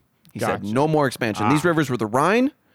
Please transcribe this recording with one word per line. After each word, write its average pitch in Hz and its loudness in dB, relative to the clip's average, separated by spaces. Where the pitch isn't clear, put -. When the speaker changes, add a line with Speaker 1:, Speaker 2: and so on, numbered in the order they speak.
Speaker 1:
He - -10
said, 104 -4
Speaker 2:
Gotcha. 104 -6
Speaker 1:
"No 139 2
more 151 2
expansion." 107 -2
Speaker 2:
Ah. 104 2
Speaker 1:
These 151 0
rivers 160 2
were 127 -4
the 113 -2
Rhine, 180 2